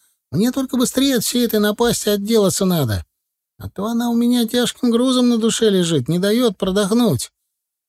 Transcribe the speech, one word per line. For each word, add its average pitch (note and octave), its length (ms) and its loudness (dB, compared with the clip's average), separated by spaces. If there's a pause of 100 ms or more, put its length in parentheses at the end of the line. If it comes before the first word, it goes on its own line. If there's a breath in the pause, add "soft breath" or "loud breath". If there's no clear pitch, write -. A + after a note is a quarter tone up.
(300)
Мне A3 220 0
только C4+ 240 -6
быстрее C4 400 0
от G3+ 80 -2
всей A#3+ 200 -2
этой G#3+ 160 0
напасти G#3+ 480 0
отделаться G#3 560 0
надо. C3+ 400 0 (540)
А - 100 -16
то G3 180 -8
она A#3 240 -2
у A#3 40 0
меня A#3+ 320 2
тяжким A#3+ 440 -2
грузом B3 380 2
на A#3+ 100 2
душе A3 300 0
лежит, E3 400 0
не E3 100 0
даёт G#3+ 380 0
продохнуть». G3+ 760 0 (560)